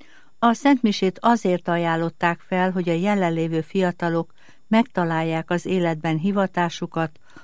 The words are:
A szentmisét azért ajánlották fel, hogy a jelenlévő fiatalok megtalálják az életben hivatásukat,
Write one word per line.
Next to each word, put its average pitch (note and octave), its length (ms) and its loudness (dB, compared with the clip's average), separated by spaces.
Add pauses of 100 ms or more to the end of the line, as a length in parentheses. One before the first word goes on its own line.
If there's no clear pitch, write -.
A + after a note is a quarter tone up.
(380)
A A#3 140 4
szentmisét A3 680 2
azért G3+ 480 0
ajánlották E3+ 720 -2
fel, F#3 300 0
hogy F3+ 180 -4
a E3+ 40 0
jelenlévő E3 680 0
fiatalok E3+ 720 -2 (360)
megtalálják E3 840 0
az F3 160 -2
életben E3 520 0
hivatásukat, F3+ 1000 -2 (260)